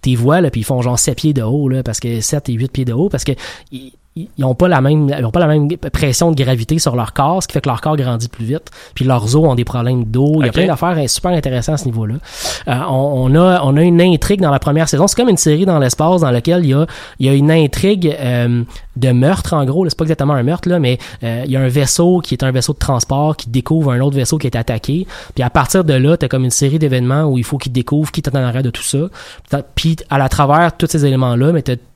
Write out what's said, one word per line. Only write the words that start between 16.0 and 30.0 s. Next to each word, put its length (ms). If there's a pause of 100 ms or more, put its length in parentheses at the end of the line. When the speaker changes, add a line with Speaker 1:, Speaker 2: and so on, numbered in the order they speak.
Speaker 1:
dans 100
laquelle 320
il 60
y 40
a, 120 (340)
il 60
y 40
a 40
une 180
intrigue, 680
euh, 460 (320)
de 160
meurtre, 420
en 120
gros. 180
Là, 60
c'est 100
pas 60
exactement 280
un 100
meurtre, 260
là, 100
mais, 180 (280)
euh, 200
il 60
y 60
a 20
un 80
vaisseau 540
qui 140
est 100
un 60
vaisseau 200
de 80
transport 560
qui 140
découvre 420
un 80
autre 160
vaisseau 220
qui 100
est 80
attaqué. 520 (260)
Puis 100
à 60
partir 340
de 100
là, 220
t'as 140
comme 160
une 60
série 280
d'événements 460
où 120
il 60
faut 140
qu'il 160
découvre 400
qui 80
est 120
en 80
arrière 220
de 60
tout 120
ça. 180 (500)
T'as, 120
puis 360 (120)